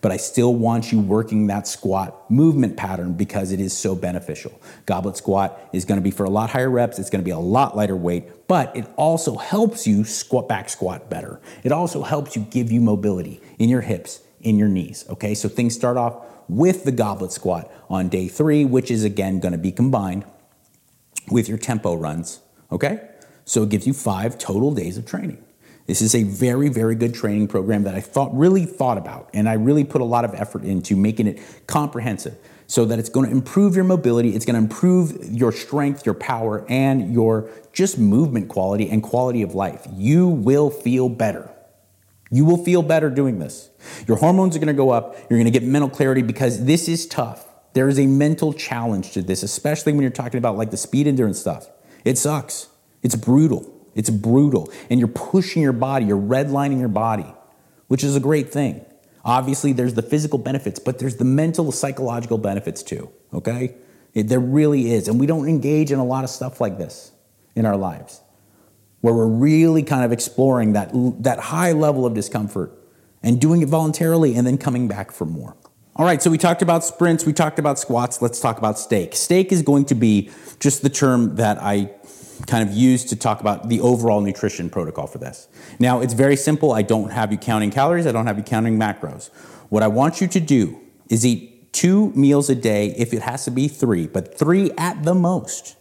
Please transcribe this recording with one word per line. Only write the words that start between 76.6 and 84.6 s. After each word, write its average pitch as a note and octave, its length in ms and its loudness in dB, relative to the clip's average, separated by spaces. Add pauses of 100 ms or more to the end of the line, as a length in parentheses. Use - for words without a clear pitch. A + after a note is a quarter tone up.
about E3+ 220 2
sprints, E3+ 420 0
we D#3+ 60 2
talked D3+ 260 0
about D3 180 0
squats, B2 460 -2
let's A#2 160 -2
talk A2+ 200 -2
about G#2+ 200 -2
steak. - 380 -2
Steak F#3 340 2
is E3+ 120 4
going C#3 240 4
to C#3 100 2
be G#2+ 340 2 (300)
just C#3 220 0
the C#3 60 2
term B2+ 480 2
that G#2 240 0
I G2+ 300 -2 (560)
kind A#2 200 2
of G2 60 -4
use B2 340 4
to - 100 -4
talk G#2+ 240 -2
about G#2 280 -2
the A#2 120 0
overall A2+ 400 2
nutrition F#2+ 500 -4